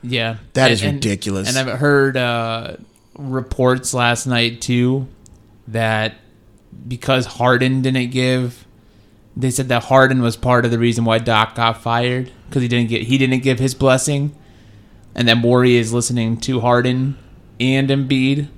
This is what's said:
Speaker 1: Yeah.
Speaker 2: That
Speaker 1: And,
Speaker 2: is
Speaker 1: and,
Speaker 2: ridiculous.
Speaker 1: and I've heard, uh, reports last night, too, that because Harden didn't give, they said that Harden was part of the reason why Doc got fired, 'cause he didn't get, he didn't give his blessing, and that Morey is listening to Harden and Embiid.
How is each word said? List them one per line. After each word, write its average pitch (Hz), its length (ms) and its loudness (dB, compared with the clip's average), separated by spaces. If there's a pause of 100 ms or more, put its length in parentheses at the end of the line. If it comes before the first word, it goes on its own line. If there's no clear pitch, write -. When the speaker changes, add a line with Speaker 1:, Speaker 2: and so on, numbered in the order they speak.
Speaker 1:
Yeah. 117 340 -4 (160)
Speaker 2:
That 131 120 2
Speaker 1:
And, 123 80 4
Speaker 2:
is - 100 0
Speaker 1:
and, - 120 -2
Speaker 2:
ridiculous. 101 540 -4
Speaker 1:
and 127 100 -2
I've 127 200 -4
heard, 139 380 2
uh, 117 600 -4 (400)
reports 127 800 -2
last 120 320 0
night, 117 340 0
too, 127 480 0 (600)
that 110 460 -2 (720)
because 123 380 -2
Harden 127 560 0
didn't 131 300 0
give, 127 560 -2 (680)
they 127 160 -2
said 127 200 -4
that 120 140 0
Harden 131 360 4
was 117 160 0
part 123 300 2
of 117 40 2
the 117 80 0
reason 117 280 2
why 113 120 2
Doc 113 360 0
got 113 280 -2
fired, 123 480 -2 (200)
'cause 139 100 -2
he 123 80 0
didn't 120 220 0
get, 117 140 -2
he 123 120 0
didn't 131 260 2
give 131 160 0
his 131 160 0
blessing, 139 580 0 (840)
and 120 120 0
that 117 120 2
Morey 123 380 4
is 113 180 0
listening 117 480 -2
to 127 180 -2
Harden 127 560 0 (420)
and 135 300 0
Embiid. 139 680 0